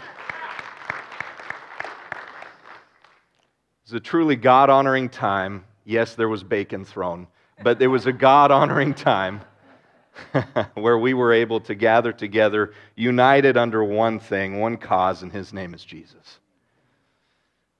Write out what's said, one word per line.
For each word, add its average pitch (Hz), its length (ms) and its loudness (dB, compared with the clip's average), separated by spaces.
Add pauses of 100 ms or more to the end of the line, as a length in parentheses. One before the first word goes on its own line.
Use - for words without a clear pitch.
(3750)
It's 113 100 -20
a 117 60 -6
truly 156 360 0
God-honoring 131 760 4
time. 98 540 -4 (220)
Yes, 113 300 -2
there 113 140 -2
was 101 140 -6
bacon 98 420 -6
thrown, 90 420 -10 (360)
but 120 160 2
it 131 80 4
was 131 200 0
a 131 40 -2
God-honoring 139 840 4
time 98 460 -2 (920)
<laughs> 120 400 -4
where 113 240 2
we 127 160 0
were 123 180 2
able 113 280 2
to - 160 -10
gather 113 360 2
together, 104 600 0 (220)
united 127 600 4
under 113 280 0
one 107 360 -2
thing, 98 400 -6
one 113 180 -4
cause, 92 440 -2
and 90 100 -16
His 98 220 -12
name 92 220 -12
is - 100 -20
Jesus. - 540 -20 (1400)